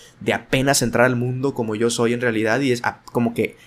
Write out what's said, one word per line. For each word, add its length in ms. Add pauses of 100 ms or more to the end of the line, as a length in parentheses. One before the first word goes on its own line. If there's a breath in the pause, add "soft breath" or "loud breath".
(200 loud breath)
de 140
apenas 480
entrar 220
al 120
mundo 360
como 220
yo 160
soy 220
en 80
realidad, 400
y 100
es 140
a-, 220
como 280
que 220 (100)